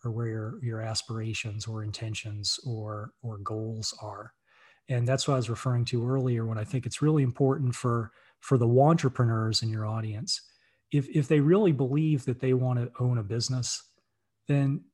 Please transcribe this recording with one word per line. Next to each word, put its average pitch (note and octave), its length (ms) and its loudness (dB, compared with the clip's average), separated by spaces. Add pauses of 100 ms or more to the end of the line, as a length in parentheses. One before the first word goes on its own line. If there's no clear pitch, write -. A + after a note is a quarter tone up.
or A#2+ 80 -4
where A#2 160 -4
your, A2 360 -6
your A2+ 180 -4
aspirations A2 840 -6
or A2 160 -6
intentions G#2 800 -6
or, G#2+ 460 -8 (100)
or A2+ 180 -8
goals A2 640 -6
are. G#2 320 -12 (560)
And A#2+ 180 0
that's C3+ 200 0
what C#3+ 80 2
I - 20 2
was A#2 120 -2
referring A#2+ 360 0
to A#2+ 240 -2
earlier, B2+ 360 0
when A2+ 120 -4
I A2 60 -4
think A#2+ 220 -4
it's - 160 -8
really D3+ 200 4
important C3 540 2
for, A#2 380 -2 (260)
for - 180 4
the A#2 100 4
entrepreneurs B2 920 4
in A2+ 80 -2
your G#2+ 160 -4
audience, A2 560 -6 (500)
if, C#3 180 2
if D3 180 2
they D3+ 140 6
really F3 320 6
believe C#3 520 2
that B2 140 -2
they C3 140 2
want B2+ 260 2
to A#2+ 100 -2 (100)
own B2 180 2
a A2 60 -2
business, A#2+ 600 -4 (640)
then, C#3 460 2